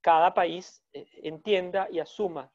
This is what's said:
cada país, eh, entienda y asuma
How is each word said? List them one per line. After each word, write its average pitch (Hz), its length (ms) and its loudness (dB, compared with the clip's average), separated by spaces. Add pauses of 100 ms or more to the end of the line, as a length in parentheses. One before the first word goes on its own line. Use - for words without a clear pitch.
cada 170 320 4
país, 180 500 -2 (120)
eh, 143 120 -14 (160)
entienda 180 680 -2
y 170 100 -4
asuma 156 540 -6